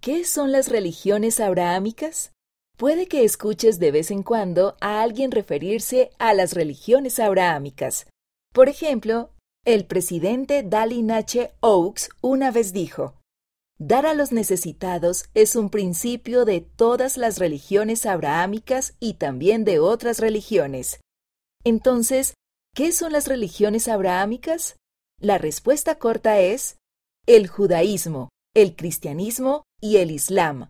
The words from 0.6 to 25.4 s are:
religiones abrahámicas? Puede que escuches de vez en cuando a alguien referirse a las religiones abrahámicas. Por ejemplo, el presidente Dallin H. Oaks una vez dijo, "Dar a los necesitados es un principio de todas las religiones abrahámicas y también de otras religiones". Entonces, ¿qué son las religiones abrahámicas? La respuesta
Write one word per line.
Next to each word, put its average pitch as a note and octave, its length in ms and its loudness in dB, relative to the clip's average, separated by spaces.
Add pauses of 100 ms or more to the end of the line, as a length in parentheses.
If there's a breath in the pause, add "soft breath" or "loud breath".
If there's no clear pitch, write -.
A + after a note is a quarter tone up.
religiones G#3 680 -2
abrahámicas? F#3+ 920 -2 (440)
Puede D#4+ 300 0
que C#4 180 2
escuches G#3+ 540 0
de D#3+ 140 2
vez D#3 180 0
en G3 140 -6
cuando G3 560 0
a G#3 220 -2
alguien A#3+ 280 -2
referirse G#3+ 880 -2
a A3+ 160 4
las F#3 200 2
religiones G#3+ 680 0
abrahámicas. E3 880 0 (440)
Por B3+ 160 8
ejemplo, A#3 600 -4 (340)
el A3 220 2
presidente G#3+ 800 -2
Dallin A3 480 -2
H. A3+ 480 -4
Oaks G3+ 480 2 (120)
una C4 300 0
vez G#3+ 220 0
dijo, D#3+ 420 -8 (640)
"Dar A#3 280 0
a D#4 80 0
los C#4+ 180 -2
necesitados F3+ 1000 -4
es G#3+ 200 6
un G#3+ 160 -2
principio A#3 760 -2
de G3 160 0
todas B3 560 0
las A3+ 220 -2
religiones F#3+ 680 -2
abrahámicas F#3+ 920 -4
y A3 160 -6
también E3+ 500 0
de F#3+ 140 2
otras A3+ 400 0
religiones". F#3+ 800 -2 (640)
Entonces, A#3+ 720 0 (400)
¿qué D#4 160 0
son E4 220 -4
las D4 160 0
religiones G#3+ 580 0
abrahámicas? G#3 880 -2 (440)
La G3+ 180 2
respuesta C#4+ 640 0